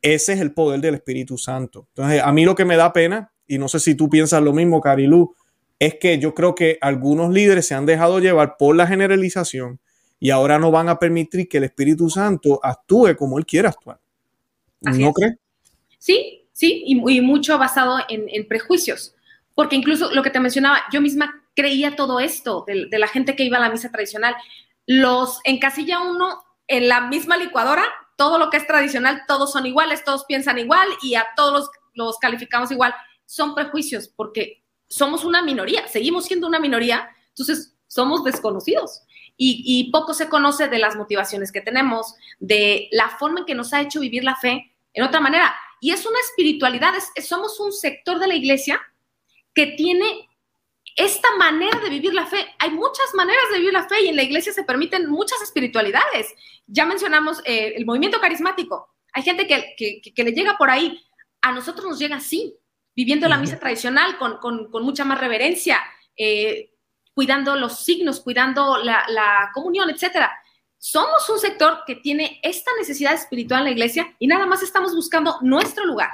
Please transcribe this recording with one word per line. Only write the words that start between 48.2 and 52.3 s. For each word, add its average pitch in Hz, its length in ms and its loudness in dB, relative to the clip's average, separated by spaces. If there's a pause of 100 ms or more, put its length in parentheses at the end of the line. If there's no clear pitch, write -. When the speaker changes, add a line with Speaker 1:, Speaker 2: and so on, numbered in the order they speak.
Speaker 2:
la 359 80 0
iglesia 269 440 -2 (760)
que 294 120 4
tiene 359 600 -2 (680)
esta 403 400 2
manera 359 420 2
de 427 100 -6
vivir 285 240 -4
la 359 140 -2
fe. 392 180 -4 (140)